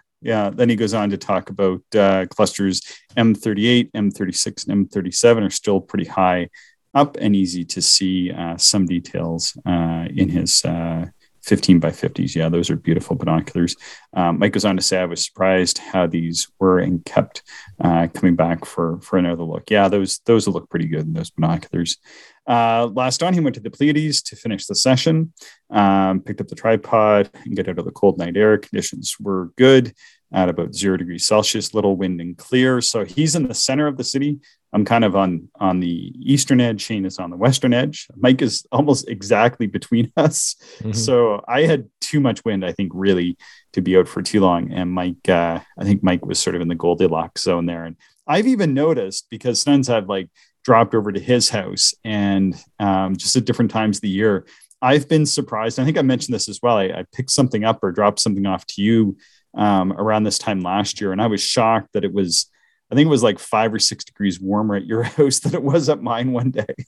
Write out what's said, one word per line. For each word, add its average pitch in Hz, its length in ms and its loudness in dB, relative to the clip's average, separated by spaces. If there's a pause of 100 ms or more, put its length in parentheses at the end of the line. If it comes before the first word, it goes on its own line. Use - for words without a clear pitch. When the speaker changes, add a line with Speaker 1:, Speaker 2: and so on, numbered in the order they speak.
(200)
Speaker 1:
yeah. 107 300 -2
Then 120 180 2
he 117 80 2
goes 107 180 0
on 104 160 0
to 98 80 -2
talk 98 320 -4
about, 95 320 -2 (120)
uh, 98 320 4
clusters 98 560 0 (340)
M 113 180 4
thirty-eight, 113 600 2
M 104 160 0
thirty-six, - 540 -6
and - 80 -4
M 98 140 2
thirty-seven 104 560 2
are 98 80 -2
still 98 300 -2
pretty 92 260 -6
high 90 420 0 (460)
up 143 260 2
and 104 140 2
easy 90 300 0
to 87 180 -8
see, 92 480 0
uh, 85 260 -8
some 95 300 2
details, 85 800 -4
uh, 82 480 -2
in 92 140 2
his, 82 360 0
uh, 85 400 -4 (380)
fifteen 95 380 4
by 82 100 0
fifties. - 460 -4
Yeah, 80 120 0
those 85 220 0
are 82 60 0
beautiful 82 400 -2
binoculars. 82 580 0 (380)
Um, 85 260 0
Mike 98 140 2
goes 101 120 -2
on 98 120 2
to 92 60 -2
say, 92 160 0
"I 92 60 0
was 85 200 -6
surprised 92 540 0
how 92 280 0
these 82 420 -4 (120)
were 92 180 4
and 90 260 -2
kept, - 380 -2 (380)
uh, 85 340 2
coming 90 220 2
back 82 280 0
for, 85 360 -4
for - 180 -2
another 87 240 -2
look." 82 280 -8
Yeah, 101 180 4
those, 95 360 -2
those 113 220 4
look 92 240 -4
pretty 80 160 -2
good 78 200 -4
in 80 80 -6
those 82 160 -8
binoculars. 85 680 -4 (480)
Uh, 117 400 2
last 127 360 -4
on, 180 120 0
he 175 60 2
went 135 140 0
to - 60 -14
the 101 100 -12
Pleiades 151 520 0
to - 140 -14
finish 104 300 -8
the 101 80 -8
session, 160 580 2 (380)
um, 98 500 2
picked - 200 -8
up 101 80 -10
the - 60 -18
tripod 107 720 2 (160)
and - 120 -6
get 95 120 -4
out 87 100 -6
of 85 80 -6
the - 40 -8
cold 95 280 2
night 87 180 -6
air. 107 200 6
Conditions - 640 -8
were 92 380 -6
good 127 360 6 (400)
at 92 160 2
about 82 260 -4
zero 95 220 0
degrees 85 300 -6
Celsius, 107 480 0
little 101 220 2
wind 90 240 -4
and 87 160 -10
clear. 127 440 2
So 113 240 -2
he's 151 300 0
in 147 140 0
the 120 60 -8
center 143 320 0
of 143 100 -4
the 127 80 -6
city, 143 360 -2 (340)
I'm 104 100 2
kind 117 200 2
of 98 120 2
on, 92 320 0 (120)
on 92 200 0
the 87 400 -4
eastern 131 400 2
edge. 113 220 0
Shane 101 240 -4
is 92 120 -10
on 87 120 -10
the 87 60 -12
western 123 360 2
edge. - 440 -2
Mike 262 260 4
is - 300 -4
almost 139 360 2
exactly 110 600 2
between 117 460 -2
<laughs> - 20 -20
us. - 400 0 (240)
Speaker 2:
Mm-hmm. 110 120 -6
Speaker 1:
So 113 560 2
I 127 140 0
had 151 260 0 (120)
too - 200 -2
much 123 240 0
wind, 98 220 -2
I 87 60 -4
think, 92 220 -6
really, 90 440 0 (340)
to - 80 -2
be 90 160 2
out 90 120 6
for - 120 -8
too 104 200 -2
long. 87 320 2
And 90 200 -4
Mike, 90 360 -4
uh, 85 320 2 (180)
I - 60 -6
think 98 180 2
Mike 90 240 0
was - 140 -4
sort 85 160 -2
of 87 60 -4
in 85 60 -2
the 87 60 -2
Goldilocks 85 720 -2
zone 87 220 0
there. 85 180 -8
And 82 120 -14 (300)
I've 196 220 2
even 202 260 2
noticed, 131 560 -2
because 117 300 -4
snows 139 280 4
have, 110 200 0
like, 95 200 -4 (360)
dropped 117 300 4
over 104 180 0
to 98 80 -6
his 123 300 2
house 98 440 -2 (100)
and, 98 560 0 (200)
um, 95 360 0
just - 200 -2
at 120 80 2
different 117 260 0
times 110 280 0
of - 40 -10
the 107 60 -2
year, 98 360 0 (380)
I've 139 260 2
been 156 160 2
surprised. 113 540 -4
I 131 60 0
think 151 140 0
I 160 40 2
mentioned 127 320 0
this - 140 -4
as 104 140 -14
well. 120 160 4
I, 95 80 2
I 90 180 -8 (100)
picked 131 160 -6
something 120 340 -2
up 113 200 0
or 92 80 -2
dropped 104 280 2
something 98 240 -2
off 95 220 -4
to - 160 -6
you, 107 340 2 (400)
um, 98 360 2
around 107 320 0
this 104 140 -2
time 104 240 -4
last 95 380 -4
year. 101 120 -2
And 98 100 -2
I 117 60 2
was 104 120 -2
shocked 113 520 0
that 101 120 -2
it 92 80 -4
was, 92 380 -2 (400)
I - 40 -4
think 147 120 6
it 160 40 2
was, 127 120 4
like, 104 160 2
five 110 360 0
or - 40 -4
six - 260 -2
degrees 92 360 -4
warmer 104 360 -2
at 92 100 -6
your 113 160 -2
<laughs> 110 140 -8
house 139 240 2
than - 140 -2
it 175 80 -4
was 143 260 0
at 147 140 0
mine 120 300 -2
one 123 180 -2
day. - 240 -6 (140)